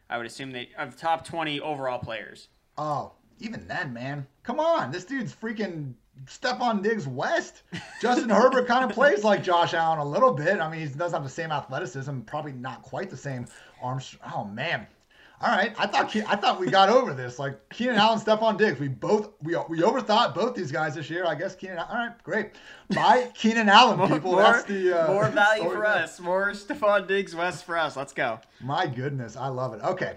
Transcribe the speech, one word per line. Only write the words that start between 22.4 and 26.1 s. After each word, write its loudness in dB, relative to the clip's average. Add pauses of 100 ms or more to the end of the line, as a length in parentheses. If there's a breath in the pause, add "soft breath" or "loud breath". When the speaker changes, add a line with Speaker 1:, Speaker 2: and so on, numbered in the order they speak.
Speaker 2:
Buy 4
Speaker 1:
<laughs> -20
Speaker 2:
Keenan 2
Allen, 8
Speaker 1:
More, 2
Speaker 2:
people. 0
Speaker 1:
more, 6
Speaker 2:
That's 6
the, 2
uh, 2
Speaker 1:
more 2
value 4
Speaker 2:
story -2
Speaker 1:
for -4
Speaker 2:
there. 2
Speaker 1:
us. -2